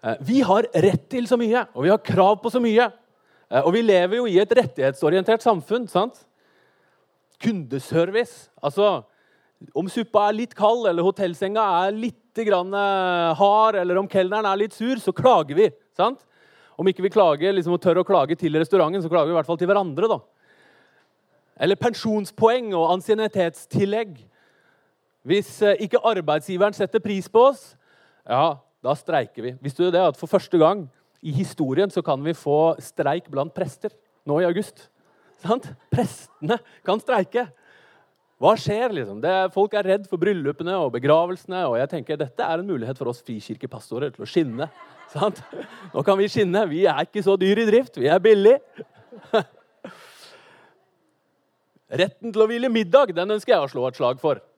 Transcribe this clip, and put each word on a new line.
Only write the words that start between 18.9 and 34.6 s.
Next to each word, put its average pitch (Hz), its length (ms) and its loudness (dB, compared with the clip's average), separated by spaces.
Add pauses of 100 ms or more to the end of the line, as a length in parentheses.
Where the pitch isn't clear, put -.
så 165 80 -6
klager 160 220 2
vi 170 60 0
i - 20 2
hvert 156 100 -2
fall 170 120 -4
til 180 100 -2
hverandre, 190 400 0
da. 165 80 0 (1400)
Eller 190 200 0
pensjonspoeng 220 1000 0
og 165 240 2
ansiennitetstillegg. 202 1200 -2 (1040)
Hvis, 196 380 -2
eh, 202 140 4 (100)
ikke - 160 0
arbeidsgiveren 185 720 0
setter 214 260 -2
pris 196 280 -6
på 247 200 6
oss, - 280 -4 (520)
ja, 143 300 0 (260)
da 131 80 0
streiker 139 500 -4
vi. 123 120 -8 (100)
Visste 147 220 -2
du 180 40 2
det, 175 120 2
at 156 160 0
for 165 100 -12
første 180 320 0
gang 175 240 4 (400)
i 156 80 -8
historien 156 560 -2
så 185 160 -4
kan 139 200 -2
vi 160 120 -4
få 151 380 0 (100)
streik 139 480 -4
blant 139 240 -6
prester 175 380 -8 (340)
nå 147 140 0
i 180 60 2
august? - 420 -6 (500)